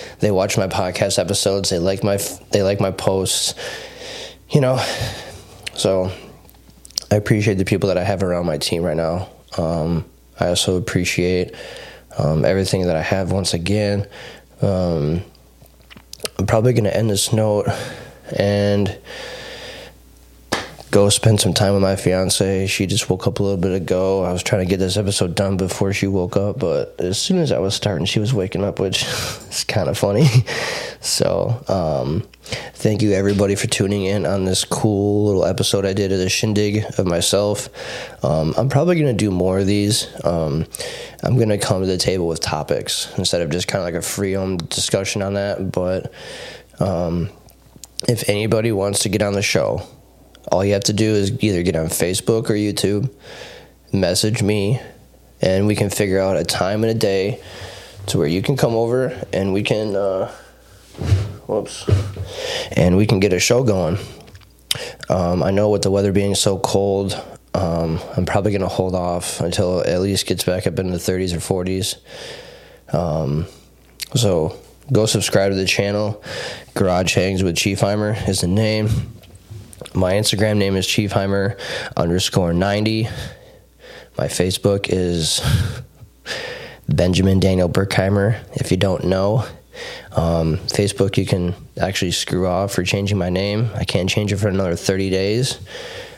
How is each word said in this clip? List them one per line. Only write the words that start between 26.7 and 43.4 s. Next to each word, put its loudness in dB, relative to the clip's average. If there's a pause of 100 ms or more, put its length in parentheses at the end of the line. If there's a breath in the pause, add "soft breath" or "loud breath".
as -2
soon 2
as 2
I 2
was 0
starting, -2
she 0
was 0
waking 0
up, -2
which 0
<laughs> -6
is -6
kinda 0
funny. 4
<laughs> 4 (680 loud breath)
So, 0
um, -2 (520 loud breath)
thank 0
you 4
everybody 2
for -2
tuning 0
in 0
on 0
this 0
cool 2
little 4
episode 2
I 0
did 0
of 2
the 0
shindig 0 (120)
of 2
myself. 0 (560 loud breath)
Um, 2
I'm 2
probably 4
gonna 2
do 2
more 2
of 2
these. 2 (160)
Um, 0 (560 loud breath)
I'm 4
gonna 4
come 0
to 0
the 2
table 0
with -2
topics -4
instead 0